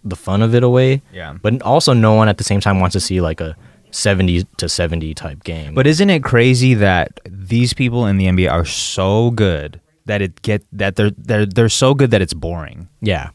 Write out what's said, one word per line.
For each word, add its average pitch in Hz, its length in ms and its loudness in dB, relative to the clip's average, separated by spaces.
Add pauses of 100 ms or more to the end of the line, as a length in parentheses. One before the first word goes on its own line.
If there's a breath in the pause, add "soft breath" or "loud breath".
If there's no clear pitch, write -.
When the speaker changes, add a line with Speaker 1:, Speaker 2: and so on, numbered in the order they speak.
Speaker 1:
the 90 120 -8
fun 98 260 -2
of 113 120 2
it 120 80 4
away. 131 380 2 (140)
Speaker 2:
Yeah. 82 260 -14
Speaker 1:
But 117 220 -2
also 135 320 2
no 110 180 4
one 110 160 4
at 101 80 2
the - 80 -6
same 101 160 -2
time 98 200 0
wants 90 120 0
to 98 80 -2
see, 92 220 -2
like, 80 180 -4
a 80 160 -10 (340 soft breath)
seventy 92 540 0 (140)
to 87 100 -4
seventy 80 460 -4
type 73 300 -14
game. 78 300 -10
Speaker 2:
But 135 120 2
isn't 170 240 2
it 160 120 2
crazy 123 520 4
that 95 520 0
these 101 460 -2
people 120 340 -2
in 98 120 0
the 95 80 2
N 90 100 2
B 92 100 2
A 69 40 0
are 85 160 0
so 104 640 0
good 87 500 -2 (260)
that 104 140 -4
it 92 220 -8
get, 107 200 -2 (100)
that 98 240 -4
they're, 104 200 2
they're, 107 300 -2
they're 110 240 2
so 135 240 2
good 135 160 2
that 107 100 4
it's 87 140 -2
boring? 82 540 -10 (120)
Speaker 1:
Yeah. 87 340 -4